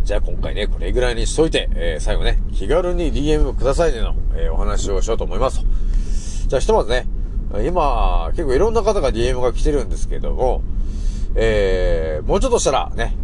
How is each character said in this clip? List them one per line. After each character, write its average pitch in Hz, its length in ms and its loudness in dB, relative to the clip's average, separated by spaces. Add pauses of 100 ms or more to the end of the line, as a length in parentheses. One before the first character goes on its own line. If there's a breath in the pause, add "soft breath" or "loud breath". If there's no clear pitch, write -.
じ - 100 0
ゃ 104 40 2
あ 104 40 2
今 - 160 0
回 - 180 -4
ね、 101 120 -2
こ - 120 -2
れ - 120 -2
ぐ 120 100 2
ら 120 100 2
い 113 40 -2
に 113 120 0
し - 80 -2
と 160 100 4
い 151 60 -2
て、 120 220 -2
え 85 260 -2
ー、 - 40 -4
最 104 140 0
後 - 60 2
ね、 - 160 2 (140)
気 98 140 -2
軽 175 260 0
に 170 180 0
デ 123 80 -2
ィ 143 60 0
ー 156 80 2
エ 151 60 2
ム 143 140 2
く - 100 0
だ 139 100 2
さ 170 140 2
い 139 60 2
ね 113 80 -2
の、 - 140 0 (200)
え 82 140 0
ー、 78 40 0
お 78 40 0
話 101 320 0
を 92 120 2
し - 60 2
よ 113 80 0
う - 20 0
と - 60 -2
思 90 120 -4
い - 40 0
ま 127 120 2
す。 - 140 -2 (800 loud breath)
じ - 80 0
ゃ - 20 2
あ - 40 2
ひ - 60 0
と 220 60 2
ま 190 100 2
ず 107 60 -4
ね、 120 180 0 (580 loud breath)
今、 113 640 0
結 165 140 -2
構 131 80 0
い 139 60 4
ろ 214 100 2
ん - 40 -2
な 151 100 0
方 208 180 0
が 131 100 0
デ 110 80 -2
ィ 117 40 2
ー 127 60 2
エ 131 40 0
ム 127 80 0
が 123 120 2
来 - 100 2
て 151 80 4
る 139 120 0
ん - 60 -6
で - 80 -2
す - 100 0
け - 120 -2
ど - 140 -2
も、 123 280 0 (760 loud breath)
え 90 840 0
ー、 107 60 -4
も 151 80 2
う 202 40 0
ち 240 60 2
ょ - 40 0
っ - 20 2
と 226 80 2
し - 40 0
た 165 80 2
ら 127 240 0
ね 113 280 -2